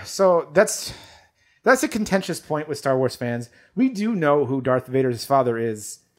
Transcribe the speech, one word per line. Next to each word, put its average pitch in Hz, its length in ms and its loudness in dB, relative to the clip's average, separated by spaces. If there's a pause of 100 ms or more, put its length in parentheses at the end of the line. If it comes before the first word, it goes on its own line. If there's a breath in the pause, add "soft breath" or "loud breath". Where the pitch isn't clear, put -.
so 180 480 2
that's, - 400 0 (680 loud breath)
that's 247 180 4
a 302 60 0
contentious 190 500 -2
point 151 300 -6
with 147 100 -6
Star 135 180 0
Wars 131 200 0
fans. 120 320 -6 (260 soft breath)
We 254 140 2
do 220 260 -2
know 147 320 2
who 131 140 -2
Darth 127 260 0
Vader's 127 380 0
father 123 340 2
is. 110 420 -6 (180)